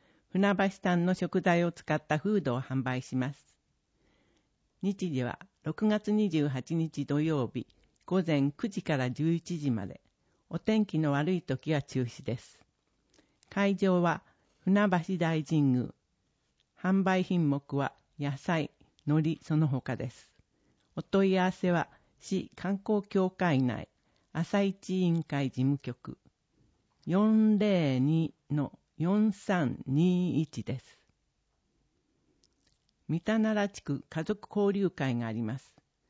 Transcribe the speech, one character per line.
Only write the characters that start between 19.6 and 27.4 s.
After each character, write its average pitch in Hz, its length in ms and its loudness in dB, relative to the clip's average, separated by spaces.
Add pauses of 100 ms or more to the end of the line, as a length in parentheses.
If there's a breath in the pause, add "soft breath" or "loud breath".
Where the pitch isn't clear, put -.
他 127 280 -4
で 135 140 -8
す。 - 200 -20 (680)
お 160 60 -8
問 196 280 2
い 190 80 2
合 180 60 2
わ 185 80 0
せ - 180 -2
は 170 180 0 (320 soft breath)
市 - 360 -6
観 196 220 -4
光 208 240 -2
協 190 280 0
会 165 320 0
内、 120 260 -2 (440)
朝 185 300 -2
市 190 380 -2
委 - 20 2
員 165 200 2
会 139 280 -4
事 127 120 -4
務 139 160 2
局、 - 400 -12 (840)
四 214 540 4